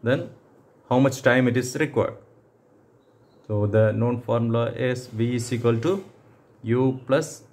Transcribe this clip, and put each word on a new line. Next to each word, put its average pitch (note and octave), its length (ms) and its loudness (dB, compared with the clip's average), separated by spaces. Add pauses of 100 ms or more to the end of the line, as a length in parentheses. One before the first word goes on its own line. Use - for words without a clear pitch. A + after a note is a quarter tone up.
then C#3 260 -2 (600)
how B2 100 4
much C3+ 220 2
time B2+ 260 4
it A#2 100 0
is B2 200 -4
required? C3 380 0 (1300)
So G#2 200 -2
the A2 240 4
known A#2 300 -2
formula A#2 500 0
is B2 360 -4
V A#2 280 -2
is A#2 180 -4
equal A#2 260 2
to F#3 240 -2 (600)
U B2+ 420 0
plus D#3 480 -2